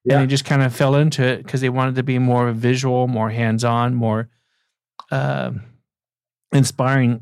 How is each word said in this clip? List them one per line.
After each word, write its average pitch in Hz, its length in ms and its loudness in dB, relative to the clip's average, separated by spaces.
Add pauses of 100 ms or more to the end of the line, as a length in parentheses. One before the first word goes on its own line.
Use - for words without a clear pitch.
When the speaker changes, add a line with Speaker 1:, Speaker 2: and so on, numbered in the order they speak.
Speaker 1:
Yeah. - 80 4
Speaker 2:
And 139 80 4
they 131 80 2
just 139 160 0
kinda 135 240 2
fell 135 240 2
into 143 280 2
it 127 240 -2
'cause 131 140 -4
they 131 80 0
wanted 131 280 -2
to 131 60 0
be 127 160 -2
more 123 340 2
visual, 127 540 0
more 113 220 -2
hands-on, 117 680 0
more, 113 360 -2 (800)
um, 135 500 -4 (920)
inspiring, 127 680 2